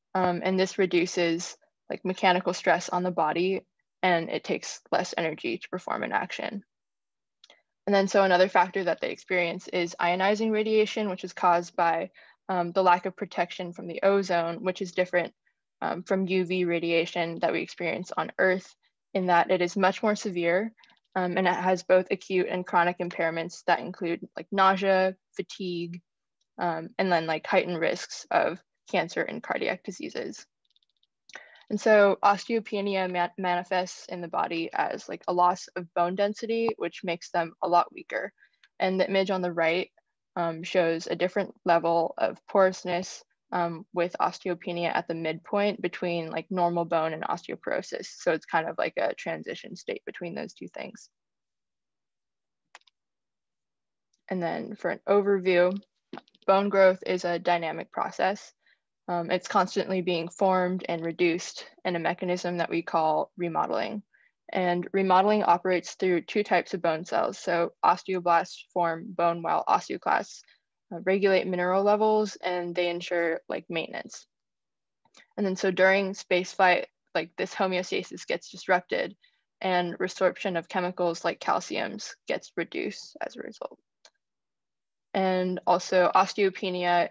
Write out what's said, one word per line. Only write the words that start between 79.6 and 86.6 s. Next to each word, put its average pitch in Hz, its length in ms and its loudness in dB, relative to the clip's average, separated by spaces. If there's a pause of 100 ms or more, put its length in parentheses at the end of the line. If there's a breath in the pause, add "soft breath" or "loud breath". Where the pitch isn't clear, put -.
and 180 380 0
resorption 190 600 -2
of 170 100 -8
chemicals 175 580 -2
like - 140 -2
calciums - 760 -4 (120)
gets - 300 -6
reduced - 640 -8
as - 160 -8
a - 60 -12
result. - 360 -12 (1300)
And 185 540 0
also 180 480 4
osteopenia 185 960 2